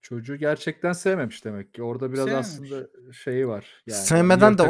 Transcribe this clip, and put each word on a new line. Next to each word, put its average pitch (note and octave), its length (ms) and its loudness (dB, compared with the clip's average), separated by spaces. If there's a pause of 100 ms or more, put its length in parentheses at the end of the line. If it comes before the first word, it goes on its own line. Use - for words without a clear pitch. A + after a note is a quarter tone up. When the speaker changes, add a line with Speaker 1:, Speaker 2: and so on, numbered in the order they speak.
Speaker 1:
Çocuğu B2 340 -10
gerçekten D3+ 580 -2
sevmemiş E3+ 520 -2
demek G#2 280 -10
ki. A#2 100 -10
Orada B2 300 -6
biraz C3+ 120 -2
Speaker 2:
Sevmemiş. C3+ 220 -2
Speaker 1:
aslında C#3 680 -14
şeyi B2+ 340 -4
var. G#2 180 -6 (220)
Yani G#2+ 140 -6
Speaker 3:
Sevmeden F#3 560 6
de F3+ 40 4
Speaker 1:
yatak D#3+ 80 6